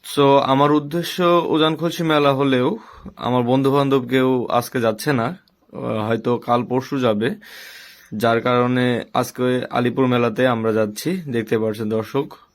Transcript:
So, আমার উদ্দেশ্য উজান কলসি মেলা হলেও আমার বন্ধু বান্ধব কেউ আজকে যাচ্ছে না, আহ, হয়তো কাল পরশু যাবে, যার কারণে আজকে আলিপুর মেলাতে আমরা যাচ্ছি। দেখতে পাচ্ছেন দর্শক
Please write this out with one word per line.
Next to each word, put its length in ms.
So, 220
আমার 340
উদ্দেশ্য 760
উজান 280
কলসি 260
মেলা 300
হলেও 460
আমার 260
বন্ধু 300
বান্ধব 360
কেউ 420
আজকে 300
যাচ্ছে 320
না, 120
আহ, 840
হয়তো 320
কাল 260
পরশু 340
যাবে, 360
যার 260
কারণে 640
আজকে 560
আলিপুর 360
মেলাতে 400
আমরা 260
যাচ্ছি। 540
দেখতে 320
পাচ্ছেন 300
দর্শক 460